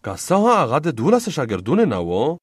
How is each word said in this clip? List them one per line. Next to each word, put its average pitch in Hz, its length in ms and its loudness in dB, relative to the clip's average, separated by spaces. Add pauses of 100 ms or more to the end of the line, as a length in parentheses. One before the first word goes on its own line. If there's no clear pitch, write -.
که 101 120 -6
څه - 180 -2
هم 220 240 4
هغه 131 200 2
د 131 100 -2 (100)
دولسو 220 320 2
شاګردونو 120 560 0
نه 101 140 -2
و 104 420 -2